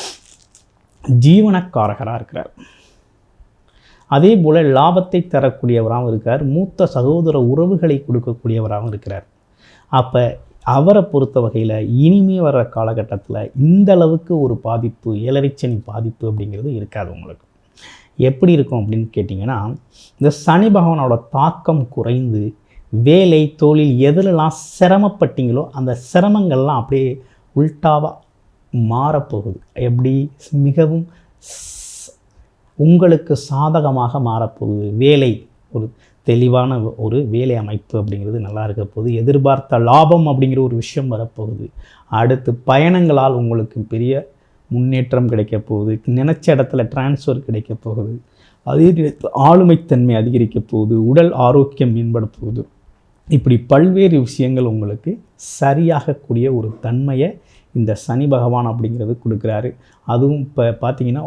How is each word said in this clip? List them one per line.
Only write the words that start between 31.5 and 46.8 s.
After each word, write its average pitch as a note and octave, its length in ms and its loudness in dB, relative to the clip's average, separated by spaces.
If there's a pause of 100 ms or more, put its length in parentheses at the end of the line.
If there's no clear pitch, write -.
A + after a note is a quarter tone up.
உங்களுக்கு E3 560 4
சாதகமாக C#3 840 -2
மாறப்போகுது. A2 760 -4
வேலை, C3+ 360 2 (400)
ஒரு A2 140 -6 (420)
தெளிவான B2 420 2 (280)
ஒரு A2 200 -4 (100)
வேலை A#2+ 280 -2
அமைப்பு G#2+ 420 -8
அப்படிங்கிறது G#2 420 -6
நல்லா G#2+ 240 -8
இருக்க G#2+ 200 -6
போகுது. A2 300 -6
எதிர்பார்த்த C3+ 640 0
லாபம் D#3 500 4
அப்படிங்கிற C3+ 340 0
ஒரு B2 140 -2
விஷயம் B2+ 360 -6
வரப்போகுது. A2 540 -10 (420)
அடுத்து B2 460 0
பயணங்களால் C#3+ 800 2
உங்களுக்கு A#2 480 -4
பெரிய A#2 320 -4 (560)
முன்னேற்றம் B2 600 0
கிடைக்க G#2+ 300 -2
போகுது. G#2+ 340 -4 (120)
நினைச்ச C#3 400 -2
இடத்துல C3 420 0